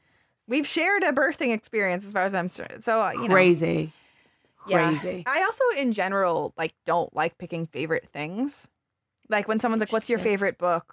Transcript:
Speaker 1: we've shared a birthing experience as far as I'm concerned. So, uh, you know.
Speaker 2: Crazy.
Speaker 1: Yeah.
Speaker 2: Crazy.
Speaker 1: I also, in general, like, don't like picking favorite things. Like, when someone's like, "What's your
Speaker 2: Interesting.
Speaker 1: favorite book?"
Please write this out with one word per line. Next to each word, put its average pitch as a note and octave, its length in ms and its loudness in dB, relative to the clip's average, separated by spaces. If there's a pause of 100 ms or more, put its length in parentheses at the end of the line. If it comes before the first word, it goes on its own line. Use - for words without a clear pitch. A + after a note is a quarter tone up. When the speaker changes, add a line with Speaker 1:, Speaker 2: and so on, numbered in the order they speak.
(480)
Speaker 1:
we've C#4 200 0
shared F#4 360 0
a D#4 80 2
birthing C4+ 420 0
experience G3+ 520 -2
as G3+ 60 -16
far G3 120 0
as G3 100 -2
I'm F3+ 160 -2
concerned. - 340 -14
So, A3+ 180 0
uh, F#3 100 0
you - 160 -4
know. F#3+ 60 4
Speaker 2:
Crazy. E3 580 4 (760)
Speaker 1:
Yeah. E3+ 220 2
Speaker 2:
Crazy. F3 380 -4
Speaker 1:
I D4+ 160 0
also, A4+ 200 0 (140)
in C4 140 0
general, F#3 640 0
like, E3 160 -4 (120)
don't E3+ 280 0
like E3 240 -2
picking E3 300 -8
favorite D#3 400 -4
things. F#3 600 -8 (600)
Like, G#3 180 0
when A3 120 2
someone's A3+ 220 0
like, G#3 100 -4
"What's A3 180 -2
your A#3 100 2
Speaker 2:
Interesting. G3+ 180 2
Speaker 1:
favorite G3 200 0
book?" E3+ 360 0